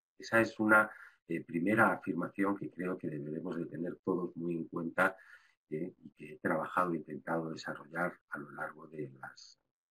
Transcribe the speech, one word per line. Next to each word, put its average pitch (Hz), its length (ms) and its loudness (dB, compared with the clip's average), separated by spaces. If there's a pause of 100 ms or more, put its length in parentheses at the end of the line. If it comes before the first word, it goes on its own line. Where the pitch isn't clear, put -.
(160)
Esa - 260 2
es - 180 0
una, 107 320 8 (360)
eh, 82 160 -2
primera 98 480 4
afirmación 98 640 0
que - 140 -8
creo 92 300 -4
que 82 100 -6
deberemos 78 480 -6
de 82 80 -4
tener 80 300 -6 (100)
todos 90 320 0
muy 82 200 -2
en 80 80 -4
cuenta, 85 520 0 (540)
eh, 80 320 -4
y 76 80 -18
que 78 220 -14
he - 40 -16
trabajado 87 560 0
e 80 40 -2
intentado 80 520 -4
desarrollar 82 640 -6 (160)
a 76 80 -8
lo 73 140 -12
largo 78 360 -10
de 76 220 -8 (100)
las, - 400 -18 (320)